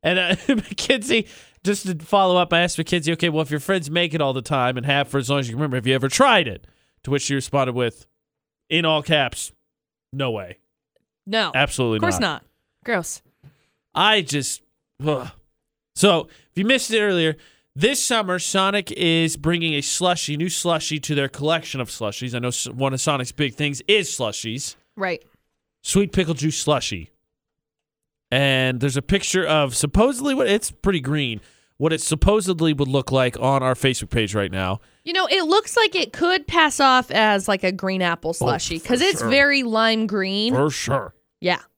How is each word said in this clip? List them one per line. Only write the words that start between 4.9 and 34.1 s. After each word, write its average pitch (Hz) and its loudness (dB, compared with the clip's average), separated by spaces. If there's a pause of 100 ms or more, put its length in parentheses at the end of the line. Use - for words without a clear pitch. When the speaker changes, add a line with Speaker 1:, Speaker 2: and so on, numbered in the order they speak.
Speaker 1:
for - -4
as 127 -4
long 143 2
as 131 -4
you 113 -8
can 123 -8
remember, 143 -2
have 117 -2
you 131 4
ever 135 0
tried 226 4
it?" 98 -12 (360)
To 131 -4
which 139 0
she 143 -2
responded 131 -2
with, 120 -4 (640)
in 165 2
all 156 2
caps, 147 -2 (580)
"No 135 -4
way." 95 -10 (680)
Speaker 2:
No. 196 -2
Speaker 1:
Absolutely 131 0
Speaker 2:
Of - 0
course - 0
Speaker 1:
not. 165 -2
Speaker 2:
not. - -20 (400)
Gross. 190 -4 (760)
Speaker 1:
I 202 4
just, 139 -4 (440)
ugh. 147 -2 (680)
So, 185 4 (240)
if - -8
you 190 0
missed 254 2
it 220 2
earlier, 170 2 (380)
this 240 2
summer, 202 0
Sonic 196 0
is 165 0
bringing 165 -2
a 143 -2
slushie, 165 -2
new 160 -2
slushie 160 -2
to 151 -4
their 139 0
collection 147 -4
of 117 -6
slushies. 117 -8
I 123 -4
know 123 -4
s-, - -6
one 135 -2
of 131 -4
Sonic's 135 -2
big 143 -4
things 143 -4
is 202 2
slushies. 117 -6 (200)
Speaker 2:
Right. 185 -6 (580)
Speaker 1:
Sweet 196 2
pickle 165 0
juice 143 -2
slushie. 117 -2 (1200)
And 131 2
there's 135 0
a 139 -2
picture 190 0
of 151 2
supposedly 254 2
what, 262 0
it's 208 2
pretty 185 -2
green, 131 -4 (360)
what 156 0
it 160 -2
supposedly 175 2
would 139 0
look 135 0
like 127 2
on 131 2
our 131 2
Facebook 127 0